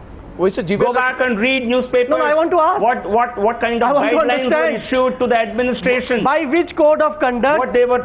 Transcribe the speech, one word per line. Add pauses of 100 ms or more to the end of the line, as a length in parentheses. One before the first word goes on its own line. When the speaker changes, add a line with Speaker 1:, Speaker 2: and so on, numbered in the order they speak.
(380)
Speaker 1:
Wait,
sir,
G
V
L
Speaker 2:
Go
back
and
read
newspapers.
Speaker 3:
No,
no,
I
want
to
ask.
Speaker 2:
What,
what,
what
kind
of
Speaker 3:
I
want
to
Speaker 2:
guidelines
were
Speaker 3:
understand.
Speaker 2:
issued
to
the
administration?
Speaker 3:
By
which
code
of
conduct?
Speaker 2:
What
they
were